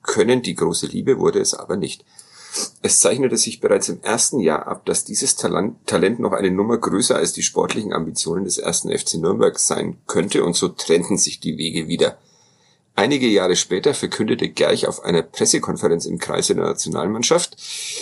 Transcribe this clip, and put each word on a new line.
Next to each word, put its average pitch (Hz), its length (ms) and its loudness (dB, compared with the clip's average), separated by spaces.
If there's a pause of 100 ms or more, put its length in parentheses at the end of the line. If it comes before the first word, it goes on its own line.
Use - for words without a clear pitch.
können, 120 400 2
die 92 140 -6
große 85 300 -2
Liebe 123 340 0
wurde 87 180 2
es - 160 0
aber - 220 -6
nicht. 80 280 -6 (800)
Es - 160 2
zeichnete 117 380 2
sich - 240 -2
bereits 101 280 2
im 90 140 -8
ersten 117 380 0
Jahr 78 260 2
ab, - 180 -8
dass - 200 -2
dieses - 320 -2
Talan-, 90 400 -2 (100)
Talent 113 320 2
noch 110 140 0
eine 95 180 2
Nummer 104 280 2
größer 95 360 2
als - 180 0
die - 120 -4
sportlichen - 480 -2
Ambitionen 82 500 -4
des 92 160 -4
ersten - 320 -2
F - 140 -2
C - 140 -4
Nürnberg 92 380 2
sein - 420 -2 (100)
könnte, 95 340 0
und 87 140 0
so 95 100 0
trennten 87 500 0
sich - 220 -2
die 82 200 -6
Wege 80 280 -4
wieder. - 320 0 (760)
Einige 127 320 2
Jahre 92 260 4
später - 400 0
verkündete - 540 -2
Gerch - 400 2
auf - 160 -6
einer 85 180 2
Pressekonferenz 85 840 0
im 87 120 -4
Kreise 87 380 0
der 87 80 0
Nationalmannschaft, 104 920 0 (460)